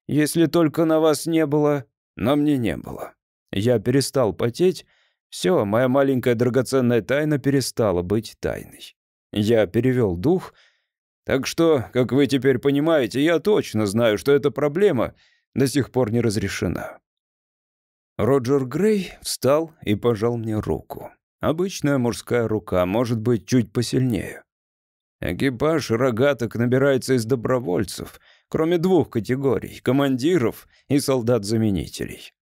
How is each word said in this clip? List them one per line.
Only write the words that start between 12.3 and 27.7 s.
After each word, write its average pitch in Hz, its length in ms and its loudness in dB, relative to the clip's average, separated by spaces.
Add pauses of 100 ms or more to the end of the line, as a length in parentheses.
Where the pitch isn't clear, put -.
понимаете, 143 640 2
я 160 160 2
точно 147 460 0
знаю, 107 320 2
что 143 160 2
эта 139 180 2
проблема 147 640 0 (400)
до 131 120 2
сих 131 240 -2
пор 123 200 0
не 117 80 0
разрешена". 104 800 -4 (1160)
Роджер 131 480 2
Грей 180 560 -2
встал 151 600 0
и 104 140 0
пожал 117 420 0
мне 110 220 -4
руку. - 520 -6 (280)
Обычная 160 580 -2
мужская 120 500 -2
рука, 98 380 0
может 113 340 -2
быть, 113 280 -2
чуть 131 240 0
посильнее. 123 720 -2 (800)
"Экипаж 131 720 -2
рогаток 123 640 0
набирается 131 580 2
из 117 120 0
добровольцев, 127 920 -2 (300)